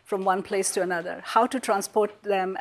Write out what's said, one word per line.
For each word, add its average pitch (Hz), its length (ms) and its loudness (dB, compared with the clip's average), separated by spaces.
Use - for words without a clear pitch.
from 190 180 -2
one 190 180 2
place 190 300 -2
to 196 100 -2
another, 175 440 -4
how - 200 4
to 262 140 -2
transport 208 640 0
them 190 380 0